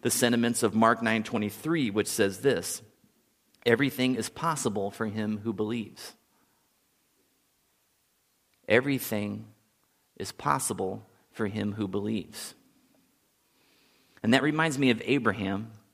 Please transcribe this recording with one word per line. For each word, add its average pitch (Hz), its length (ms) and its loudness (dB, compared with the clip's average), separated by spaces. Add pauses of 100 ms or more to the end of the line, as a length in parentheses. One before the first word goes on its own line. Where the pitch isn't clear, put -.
the 123 100 0
sentiments 120 520 2
of 107 120 2
Mark 113 280 4
nine 110 200 0
twenty-three, 117 680 -2
which 101 160 0
says 98 340 0
this, 90 400 0 (880)
"Everything 127 480 2
is 113 160 -4
possible 113 600 -2
for 113 160 -6
him 107 380 -4
who 113 80 -2
believes." 107 640 -6 (2500)
Everything 110 760 0 (720)
is - 160 -10
possible 107 720 -4 (280)
for 110 160 -4
him 104 240 -4
who 104 140 -4
believes. 104 680 -6 (1700)
And 110 100 4
that 131 100 6
reminds 151 360 0
me 139 100 4
of 113 160 4
Abraham. 107 680 0 (240)